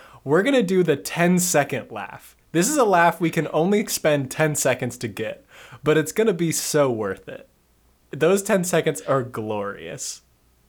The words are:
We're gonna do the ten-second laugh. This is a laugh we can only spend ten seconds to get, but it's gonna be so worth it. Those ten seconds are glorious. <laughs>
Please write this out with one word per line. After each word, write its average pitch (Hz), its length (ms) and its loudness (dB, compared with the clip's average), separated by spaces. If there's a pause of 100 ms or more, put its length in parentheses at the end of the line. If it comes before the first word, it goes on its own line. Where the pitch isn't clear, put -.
(240)
We're 151 200 2
gonna 269 180 2
do 185 220 2
the 156 140 2
ten-second 170 920 0
laugh. - 440 -14 (160)
This 175 180 2
is 302 80 0
a 262 80 4
laugh 170 340 4
we 165 120 0
can 156 200 -2
only 196 360 2
spend 143 420 0
ten 156 240 0
seconds 131 460 -2
to 123 80 -8
get, 107 360 -10 (400)
but 151 140 4
it's 151 140 0
gonna 147 220 0
be 170 180 -2
so 143 400 0
worth 107 360 -6
it. - 220 -18 (640)
Those 175 320 2
ten 196 200 0
seconds 160 380 0
are 135 220 0
glorious. 104 1040 -8
<laughs> - 60 -20 (380)